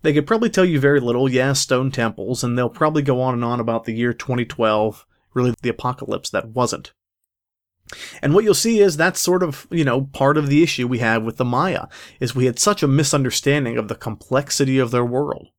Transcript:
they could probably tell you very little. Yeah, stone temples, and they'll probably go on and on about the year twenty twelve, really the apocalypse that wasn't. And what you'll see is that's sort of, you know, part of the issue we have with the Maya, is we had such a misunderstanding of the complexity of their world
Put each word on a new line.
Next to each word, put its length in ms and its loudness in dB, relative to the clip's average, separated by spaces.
they 100 2
could 140 2
probably 220 0
tell 160 2
you 140 2
very 220 4
little. 280 0
Yeah, 260 2
stone 360 0
temples, 540 -4
and 120 0
they'll 120 0
probably 340 0
go 180 0
on 140 0
and 100 -2
on 140 -2
about 260 -2
the 80 -6
year 220 -2
twenty 300 -4
twelve, 600 0
really 260 2
the 80 -4
apocalypse 640 -6
that 200 -4
wasn't. 420 -4
And 100 2
what 120 6
you'll 100 6
see 240 0
is 180 4
that's 220 0
sort 240 0
of, 300 -6
you 120 0
know, 180 2
part 340 0
of 100 0
the 160 4
issue 240 0
we 140 -2
have 240 2
with 120 -6
the 80 -2
Maya, 420 -2
is 120 -2
we 140 0
had 140 0
such 240 0
a 40 4
misunderstanding 880 0
of 120 -4
the 80 -6
complexity 840 -2
of 140 0
their 120 2
world 440 -4